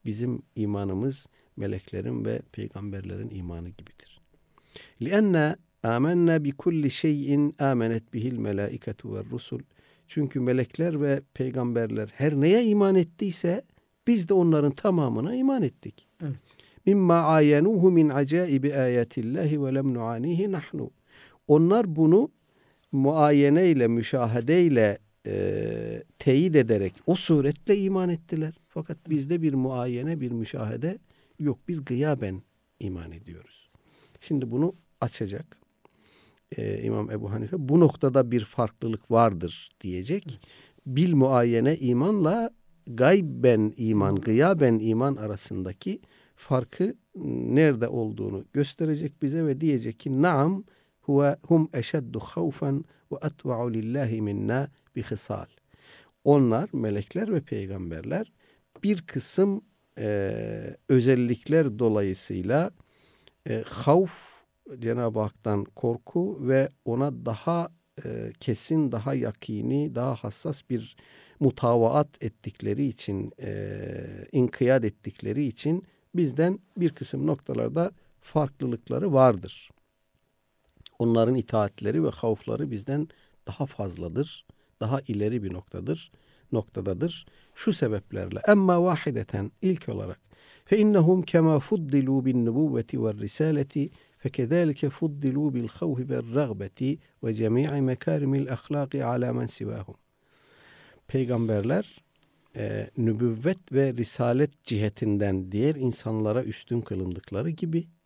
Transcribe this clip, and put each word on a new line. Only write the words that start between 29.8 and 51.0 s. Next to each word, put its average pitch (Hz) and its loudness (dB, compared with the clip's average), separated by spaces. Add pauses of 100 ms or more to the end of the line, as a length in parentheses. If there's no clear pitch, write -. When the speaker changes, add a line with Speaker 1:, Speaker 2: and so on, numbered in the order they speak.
Speaker 1:
bir 123 -4
müşahede 117 -6 (400)
yok. 147 -2 (100)
Biz 160 -6
gıyaben 120 -2 (380)
iman 85 -8
ediyoruz. - -20 (500)
Şimdi 131 -4
bunu 147 -2 (260)
açacak, 110 -8 (1000)
e, 107 -6
İmam 110 -4
Ebu 107 -8
Hanife. 113 -6
Bu 147 4
noktada 131 4
bir 117 0
farklılık 113 -4
vardır 101 2 (100)
diyecek. 98 -6
Speaker 2:
Evet. 113 -14 (460)
Speaker 1:
Bil 156 2
muayene 127 4
imanla 170 2 (360)
gayben 123 4
iman, 104 2
Speaker 2:
Hı. 98 0
Speaker 1:
gıyaben 127 4
iman 113 0
arasındaki 101 -8 (360)
farkı 143 -4 (280)
nerede 123 2
olduğunu 104 -6
gösterecek 147 -4
bize 156 -2
ve 139 -2
diyecek 123 -2
ki, 135 0
"Naam, 170 2 (360)